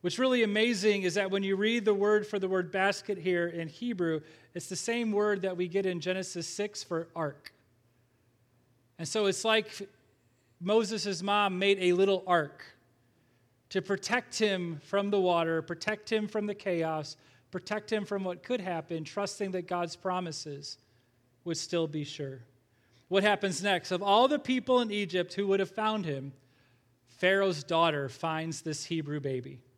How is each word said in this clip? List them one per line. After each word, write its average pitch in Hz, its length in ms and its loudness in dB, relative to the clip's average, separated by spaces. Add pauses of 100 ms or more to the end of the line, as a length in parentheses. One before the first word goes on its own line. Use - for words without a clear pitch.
What's 175 180 -2
really 254 240 4
amazing 208 600 2
is 180 100 0
that 196 180 0
when 196 120 0
you 196 120 2
read 214 300 2
the 214 80 4
word 208 340 4
for 208 120 -4
the 190 100 -2
word 185 220 0
basket 196 460 0
here 175 300 0
in 170 220 -6
Hebrew, 175 520 -2 (320)
it's 175 140 -10
the 185 80 -8
same 233 380 -2
word 208 300 2
that 190 120 -2
we 180 140 -2
get 190 160 0
in 180 160 -2
Genesis 180 460 -4
six 208 360 -6
for 165 320 -4
ark. 151 380 -6 (1400)
And 160 100 -8
so 214 200 0
it's 196 180 0
like 214 440 0 (680)
Moses' 202 640 0
mom 202 380 2
made 196 200 4
a 180 140 4
little 190 340 4
ark 170 380 2 (1040)
to 190 120 -2
protect 208 580 -2
him 180 440 0
from 202 280 0
the 202 100 2
water, 165 400 2
protect 208 500 -6
him 214 160 0
from 208 200 -4
the 208 80 -4
chaos, 160 600 -2 (360)
protect 208 400 -6
him 214 120 0
from 196 200 -4
what 180 180 -6
could 247 180 -4
happen, 165 440 -6
trusting 196 480 -4
that 180 160 -4
God's 175 280 -2
promises 160 840 -6 (680)
would 170 100 -2
still 165 320 -2
be 151 160 -6
sure. 135 400 -10 (680)
What 196 140 4
happens 190 380 2
next? 190 300 0
Of 180 100 0
all 208 260 8
the 294 120 4
people 254 420 2
in 220 100 -2
Egypt 180 420 0
who 202 140 0
would 196 120 4
have 190 100 0
found 214 360 0
him, 139 280 -6 (760)
Pharaoh's 185 560 2
daughter 160 460 2
finds 160 520 -6
this 151 240 -6
Hebrew 151 340 -4
baby. 135 400 -6 (180)